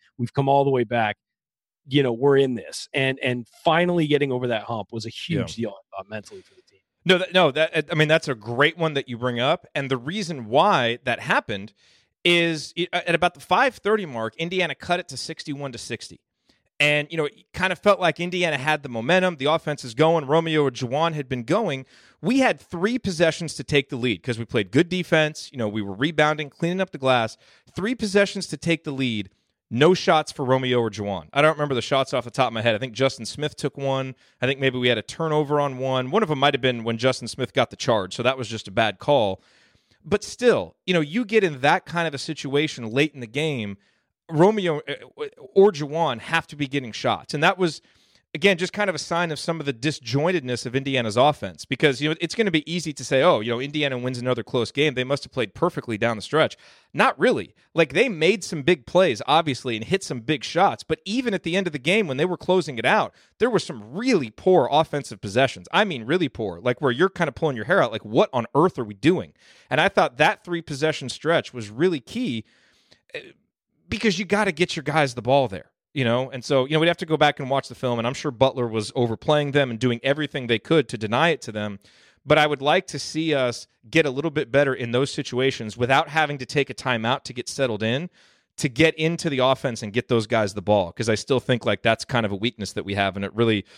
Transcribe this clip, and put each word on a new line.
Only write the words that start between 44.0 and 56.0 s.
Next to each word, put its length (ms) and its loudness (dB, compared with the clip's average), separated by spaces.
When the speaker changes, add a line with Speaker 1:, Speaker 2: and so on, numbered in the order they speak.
Speaker 2:
Romeo, 580 4
uh, 380 -12
or 340 6
Juwan 480 -2
have 280 -2
to 100 -16
be 100 -4
getting 240 -4
shots. 420 -4
And 100 -2
that 140 4
was, 240 -2
again, 240 2
just 140 -4
kind 180 -2
of 60 0
a 40 -8
sign 300 -2
of 80 -6
some 220 -4
of 60 -8
the 80 -2
disjointedness 920 -2
of 80 -10
Indiana's 440 0
offense 480 2
because, 360 2
you 60 0
know, 140 0
it's 120 -4
gonna 160 0
be 220 0
easy 220 -6
to 100 -12
say, 180 2
"Oh, 200 4
you 100 -4
know, 80 -2
Indiana 380 -2
wins 220 -4
another 220 -2
close 300 -2
game. 220 0
They 100 -2
must 220 -4
have 80 -20
played 200 -4
perfectly 440 -2
down 180 0